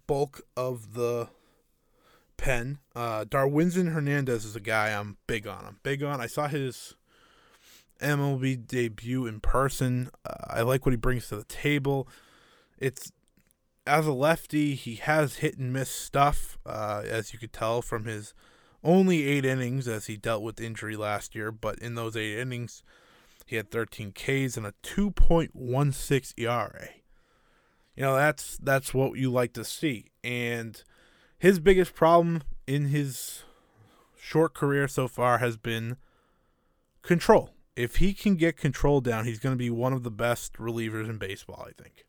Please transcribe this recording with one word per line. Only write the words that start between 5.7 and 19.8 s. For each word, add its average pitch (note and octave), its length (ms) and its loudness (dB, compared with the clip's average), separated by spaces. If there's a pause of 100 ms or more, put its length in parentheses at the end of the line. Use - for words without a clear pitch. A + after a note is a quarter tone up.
big C#3 180 -2
on. C#3+ 180 -4
I A#2 60 -6
saw D3 220 -2
his C3+ 480 -6 (1080)
M C#3+ 180 0
L C#3 180 0
B C3 180 0
debut A#2+ 720 -4
in A2 120 -10
person. B2+ 720 2 (160)
Uh, - 80 -8 (140)
I - 160 -2
like C3 200 2
what C3 100 4
he A#2+ 40 0
brings B2 300 0
to - 80 -8
the G#2 80 -8
table. C#3 640 -2 (680)
It's, - 360 -8 (760)
as D#3 180 4
a D#3 60 0
lefty, D3 640 0
he A#2+ 200 -10
has D3+ 420 0
hit - 200 -2
and B2+ 140 -6
miss C3 180 -4
stuff, - 760 0
uh, G#2+ 400 -6
as A2 260 -6
you G#2+ 80 -14
could A2+ 140 -14
tell A#2 280 -2
from A#2 220 -6
his G#2+ 300 -10 (500)
only F3 420 6
eight C#3 200 2
innings C3 420 0